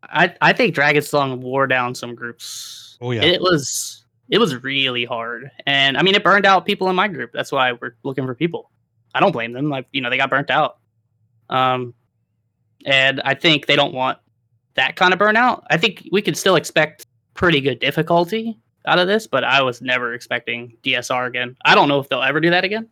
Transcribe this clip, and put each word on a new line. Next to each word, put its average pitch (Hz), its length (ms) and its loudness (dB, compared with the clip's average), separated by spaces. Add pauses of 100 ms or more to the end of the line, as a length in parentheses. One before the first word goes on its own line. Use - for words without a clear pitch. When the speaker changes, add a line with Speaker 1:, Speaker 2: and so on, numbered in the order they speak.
Speaker 1:
I, 175 360 -2
I 156 140 4
think 226 200 0
Dragon 147 280 2
Song 135 400 -2
wore 131 240 -2
down 127 280 0
some 120 200 -12
groups. - 880 -16
Speaker 2:
Oh, 123 80 -6
yeah. 120 140 -2
Speaker 1:
It 175 180 2
was, - 640 -2 (240)
it 180 80 4
was 180 240 2
really 131 420 -2
hard. 120 460 -8 (160)
And, 139 320 2
I 147 40 2
mean, 190 120 2
it 202 100 2
burned 196 220 4
out 190 180 4
people 190 240 -2
in 185 80 0
my 196 120 0
group. 131 240 -10
That's 131 200 -6
why 127 200 2
we're 123 220 -10 (100)
looking 135 200 -4
for 131 100 -6
people. 165 360 -6 (440)
I 127 60 2
don't 185 120 4
blame 117 200 -6
them. 135 160 -4
Like, 135 240 -6
you 135 80 -4
know, 123 100 -4
they 127 60 -2
got 131 140 0
burnt 135 200 -2
out. 151 280 0 (720)
Um, 127 440 0 (920)
and 135 380 2
I 139 120 0
think 151 320 0
they 143 100 4
don't 143 160 2
want 127 260 -4 (560)
that 131 220 -2
kind 185 160 4
of 185 60 0
burnout. 214 520 2
I 156 60 2
think 180 360 -2
we 202 100 2
can 170 120 -2
still 185 220 2
expect - 500 -2 (280)
pretty 165 260 2
good 131 200 -2
difficulty 170 800 0 (280)
out 156 120 2
of 180 100 2
this, 214 180 0
but 131 160 0
I 131 200 2
was 127 200 -2
never 123 320 -2
expecting 120 680 -8
D 131 120 0
S 123 160 -4
R 127 160 -2
again. 123 380 -6
I 156 100 6
don't 185 140 6
know 143 100 4
if 131 100 -4
they'll 127 140 -2
ever 139 180 0
do 165 100 2
that 180 140 2
again. 220 280 -4